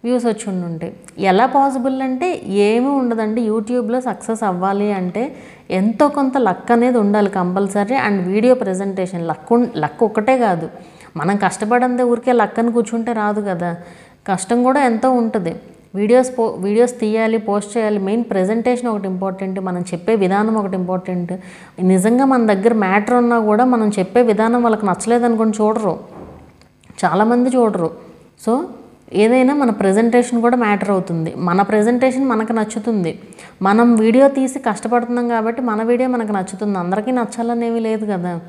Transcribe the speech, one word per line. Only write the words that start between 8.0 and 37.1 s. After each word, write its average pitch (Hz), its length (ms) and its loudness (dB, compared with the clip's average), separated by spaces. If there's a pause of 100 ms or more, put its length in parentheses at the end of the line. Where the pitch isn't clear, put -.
And 196 140 0 (100)
వీడియో 226 220 4
ప్రజెంటేషన్ 190 720 -4
లక్ 156 260 -4
ఉన్-, 240 240 2
లక్ 151 260 -2
ఒకటే 220 360 0
కాదు, 208 300 0 (480)
మనం 170 200 -2
కష్టపడందే 240 680 0
ఊరికే 240 300 0
లక్ 214 260 2
అని 233 140 0
కూర్చుంటే 233 400 -2
రాదు 208 280 -2
కదా, 175 360 -4 (520)
కష్టం 233 340 0
కూడా 262 220 2
ఎంతో 240 260 2
ఉంటుంది. 226 460 -2 (380)
వీడియోస్ 247 440 2
పో-, 226 200 0
వీడియోస్ 226 420 0
తీయాలి, 220 380 0
పోస్ట్ 208 380 -4
చేయాలి, 214 220 0
మెయిన్ 208 320 -2
ప్రజెంటేషన్ 233 580 0
ఒకటి 202 180 -4
ఇంపార్టెంట్, 190 540 -6
మనం 185 200 -4
చెప్పే 175 340 -2
విధానం 202 400 2
ఒకటి 202 220 -2
ఇంపార్టెంట్. 180 560 -4 (480)
నిజంగా 190 440 4
మన 254 220 4
దగ్గర 214 260 2
మ్యాటర్ 208 420 2
ఉన్నా 240 260 2
కూడా 214 240 4
మనం 233 240 2 (100)
చెప్పే 196 240 2
విధానం 226 400 2
వాళ్ళకి 214 240 2
నచ్చలేదనుకోండి 220 760 0
చూడరు, 214 360 0 (1040)
చాలామంది 233 520 2
చూడరు. 196 340 2 (560)
So 247 160 0 (500)
ఏదైనా 254 420 4
మన 277 160 2
presentation 226 680 2
కూడా 240 160 2
matter 208 340 0
అవుతుంది. 170 460 -2
మన 180 260 0
presentation 247 640 2
మనకు 220 280 -2
నచ్చుతుంది, 214 640 -2 (440)
మనం 226 340 4
video 226 320 6
తీసి 269 300 0
కష్టపడుతున్నాం 240 720 -2
కాబట్టి 233 340 -2
మన 220 200 -2
video 247 260 0
మనకు 233 240 -2
నచ్చుతుంది, 196 460 -4
అందరికీ 190 320 -2